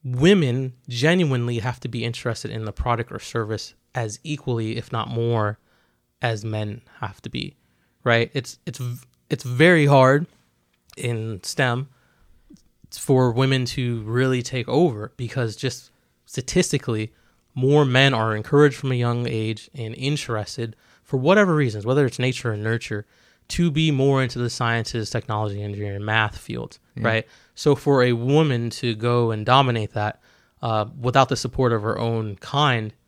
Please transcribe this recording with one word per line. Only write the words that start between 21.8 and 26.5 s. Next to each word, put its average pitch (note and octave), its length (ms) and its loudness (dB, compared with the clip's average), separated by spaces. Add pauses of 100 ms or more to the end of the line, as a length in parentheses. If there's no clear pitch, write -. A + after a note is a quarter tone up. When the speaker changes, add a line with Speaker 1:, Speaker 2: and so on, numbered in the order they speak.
Speaker 1:
whether C3+ 220 2
it's - 120 -4
nature B2 340 -2
or G#2 40 -4
nurture, A2 500 -4 (420)
to F3 220 0
be D#3 200 2
more C3+ 320 4
into B2 160 -4
the A#2+ 120 -2
sciences, A#2 600 -2
technology, G#2+ 520 -4
engineering, G2+ 420 -6
math A2 340 0
fields, - 400 -12 (160)